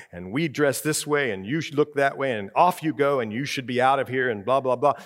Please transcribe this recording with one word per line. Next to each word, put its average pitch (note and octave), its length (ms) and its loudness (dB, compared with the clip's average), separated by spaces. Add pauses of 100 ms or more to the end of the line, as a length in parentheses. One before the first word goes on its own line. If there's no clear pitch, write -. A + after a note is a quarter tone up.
(140)
and F2+ 180 -10
we D#3 160 0
dress C#3 320 0
this D3+ 260 -2
way, C#3+ 260 0
and F#2+ 140 -6
you C#3+ 140 -2
should C#3+ 160 -8
look D3 200 2
that C#3 220 2
way, C3+ 140 -2
and G2+ 240 -4
off F3 260 4
you D3+ 120 -2
go, C#3+ 260 2
and A2 140 -4
you B2 100 -4
should C3 220 -6
be A#2+ 160 0
out C3+ 180 4
of B2+ 80 -2
here," B2+ 220 0
and G#2 160 -4
blah, C3 160 2
blah, B2 160 0
blah. C#3 160 4 (120)